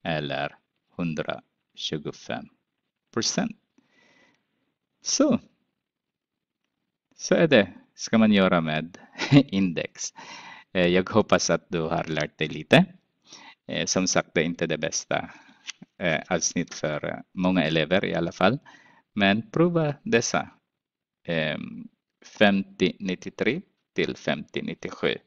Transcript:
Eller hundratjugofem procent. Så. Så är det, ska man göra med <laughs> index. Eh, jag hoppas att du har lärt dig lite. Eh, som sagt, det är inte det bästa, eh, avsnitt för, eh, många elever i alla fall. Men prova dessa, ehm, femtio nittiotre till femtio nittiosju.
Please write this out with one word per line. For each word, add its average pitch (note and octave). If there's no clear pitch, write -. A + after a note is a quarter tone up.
Eller C#2+
hundratjugofem -
procent. -
Så. -
Så -
är F3
det, G2+
ska -
man A2
göra F#2
med D#2
<laughs> C#3+
index. -
Eh, F2+
jag F#2
hoppas G2
att E2
du E2+
har D#2+
lärt D#2
dig D#2
lite. D#2
Eh, D#2+
som F#2
sagt, -
det F2
är D#2
inte E2+
det D#2+
bästa, -
eh, E2
avsnitt E2+
för, D2+
eh, E2
många F#2
elever D#2+
i F#2
alla E2+
fall. G#2
Men G2+
prova D#3+
dessa, A2+
ehm, D#2
femtio G2
nittiotre G2
till C#2+
femtio C#2+
nittiosju. -